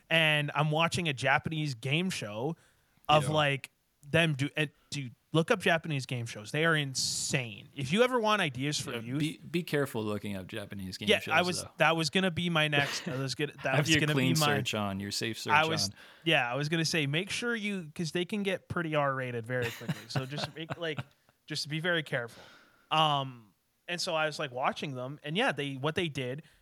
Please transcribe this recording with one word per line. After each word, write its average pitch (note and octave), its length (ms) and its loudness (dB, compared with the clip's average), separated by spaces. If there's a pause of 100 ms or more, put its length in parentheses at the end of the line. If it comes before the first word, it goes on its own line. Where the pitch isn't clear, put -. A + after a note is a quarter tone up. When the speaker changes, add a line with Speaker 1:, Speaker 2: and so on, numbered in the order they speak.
(100)
Speaker 1:
and D3+ 440 4
I'm D3+ 160 2
watching E3 380 2
a C#3+ 60 0
Japanese C#3+ 600 2
game D3+ 360 0
show A#2 460 -6 (520)
of, D3+ 160 6
Speaker 2:
Yeah. C#3 60 0
Speaker 1:
like, D3 400 0 (360)
them D#3+ 280 4
do, C#3+ 200 0
and, D3+ 140 0 (220)
dude, C3 240 -8 (180)
look D#3+ 180 4
up G#3 120 2
Japanese D#3+ 420 2
game A#2+ 220 -6
shows. G#2+ 240 -12
They D#3 160 0
are E3 100 4
insane. C3 1000 -2
If C3+ 180 -4
you G#3+ 100 6
ever B3+ 180 4
want G#3+ 220 4
ideas C#3+ 360 -2
for - 140 -6
Speaker 2:
Yeah, A#2+ 80 -6
Speaker 1:
youth B2 200 -4
Speaker 2:
be, D3+ 200 -2 (100)
be E3+ 120 0
careful C#3 420 -2
looking G#2 320 -4
up F#2 120 -8
Japanese G2+ 500 -10
game F3 100 -2
Speaker 1:
Yeah, G3 120 4
Speaker 2:
shows, - 140 -4
Speaker 1:
I E3 80 6
was, F3+ 200 -2
Speaker 2:
though. - 160 -12
Speaker 1:
that D#3+ 180 6
was D#3+ 140 0
gonna F#3+ 220 2
be F3 180 -2
my D#3 180 4
next, C#3+ 400 0
Speaker 2:
<laughs> - 0 -
Speaker 1:
I C3 80 -4
was C3+ 200 -4
gonna, D3 160 -2 (100)
that C3+ 140 0
Speaker 2:
Have D3 100 4
Speaker 1:
was D#3+ 40 0
Speaker 2:
your D#3 100 6
Speaker 1:
gonna D3 120 2
Speaker 2:
clean C3 220 4
Speaker 1:
be D#3 60 2
my D3+ 60 4
Speaker 2:
search C#3 280 0
on, G2+ 260 -2
your G2+ 120 -6
safe A2+ 260 -4
search B2+ 160 -2
Speaker 1:
I D3+ 100 6
was, D#3+ 200 0
Speaker 2:
on. G2 60 -4 (340)
Speaker 1:
yeah, C#3 280 2
I B2 40 -2
was D3 120 -2
gonna E3 160 2
say, D3+ 220 0
make D#3 240 -2
sure A#3+ 240 -2
you, G3+ 400 -4
'cause E3 180 -4
they F3 120 -2
can G3+ 180 -4
get F#3+ 260 -4
pretty E3 280 -2
R-rated C3 500 0
very B2 240 -2
quickly. A#2 380 -8
So C3 180 -4
just C#3 280 -8
make, D#3+ 160 -10
Speaker 2:
<laughs> C3+ 60 -6
Speaker 1:
like, E3 220 -6 (480)
just D3+ 220 -6
be D3+ 120 -4
very E3+ 220 2
careful. A#2+ 400 -6 (480)
Um, C#3 600 2 (360)
and E3+ 120 -6
so E3+ 160 -2
I D#3 100 2
was, D3+ 140 -4
like, D3 120 -4
watching D3 440 -2
them, C3 260 -8
and D3+ 140 -6
yeah, A#3 160 2
they, C#3+ 220 -4
what C#3 200 -2
they F3+ 140 -2
did C3+ 340 -6 (200)